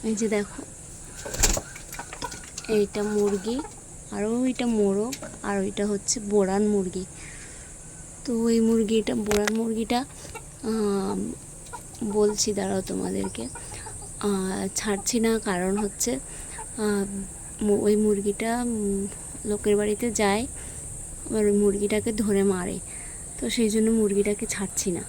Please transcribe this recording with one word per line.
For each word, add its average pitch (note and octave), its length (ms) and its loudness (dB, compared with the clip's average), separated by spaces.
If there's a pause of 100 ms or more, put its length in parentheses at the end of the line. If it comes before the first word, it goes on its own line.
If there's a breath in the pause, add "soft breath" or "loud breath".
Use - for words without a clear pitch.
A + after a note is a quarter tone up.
এই A3 120 0
যে G#3+ 120 0
দেখো, G#3 360 -2 (2000)
এইটা G#3 360 2
মুরগি, G#3 560 0 (520)
আর G3+ 140 -2
ওইটা B3 400 2
মোরগ, G#3+ 480 4 (300)
আর G3+ 140 0
ওইটা G3+ 280 0
হচ্ছে G#3 340 0
বোড়ান G3+ 480 4
মুরগি। F#3 380 2 (1200 loud breath)
তো A#3 140 0
ওই A#3 200 6
মুরগিটা, A3+ 560 4
বোড়ান G#3 400 2
মুরগিটা, A3+ 440 0
আহ, G#3 1300 -2 (720)
বলছি G#3 500 2
দাঁড়াও F#3+ 280 0
তোমাদেরকে, F#3+ 680 -2 (720 loud breath)
আহ, F#3+ 560 0
ছাড়ছি G#3 440 0
না, A3+ 200 4
কারণ F#3+ 380 0
হচ্ছে, G#3+ 420 -2 (580 loud breath)
আহ, G3+ 460 0 (380)
মু-, G#3 200 4
ওই G#3 140 6
মুরগিটা, G#3+ 680 2
উম, G3+ 440 0 (380)
লোকের G#3 320 2
বাড়িতে G#3 340 0
যায়, G#3 360 2 (840 loud breath)
আবার G#3+ 160 2
ওই G#3 60 6
মুরগিটাকে G3+ 640 4
ধরে G3+ 300 4
মারে, F#3 360 2 (600 loud breath)
তো B3 100 -2
সেই A3 200 4
জন্য A3 220 4
মুরগিটাকে G#3 540 4
ছাড়ছি - 460 -2
না। E3+ 180 -2